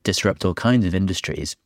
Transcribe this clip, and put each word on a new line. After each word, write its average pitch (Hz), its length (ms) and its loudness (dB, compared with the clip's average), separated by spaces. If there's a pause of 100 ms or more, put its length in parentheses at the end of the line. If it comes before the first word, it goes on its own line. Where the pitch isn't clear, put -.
disrupt - 440 0
all 90 80 2
kinds 120 320 2
of 87 80 0
industries. 90 720 -4